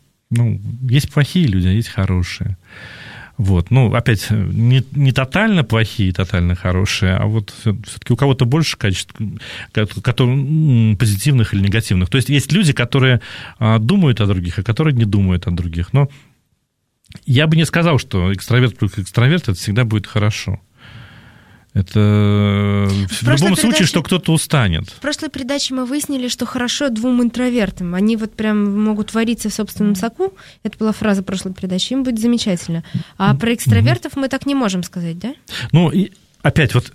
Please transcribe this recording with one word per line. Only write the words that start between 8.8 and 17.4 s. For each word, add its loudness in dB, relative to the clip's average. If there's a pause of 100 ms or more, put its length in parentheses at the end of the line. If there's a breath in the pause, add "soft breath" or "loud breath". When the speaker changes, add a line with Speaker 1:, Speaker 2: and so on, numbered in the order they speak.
Speaker 1:
ко-, 0 (160)
которые, 0 (540)
м, 0
позитивных 2
или 2
негативных. 0
То 0
есть 0
есть 0
люди, 2
которые, 2 (360 loud breath)
а, 4
думают 2
о 2
других, -2
а -2
которые 0
не 2
думают 0
о -2
других. -4
Но 2 (1160 loud breath)
я 4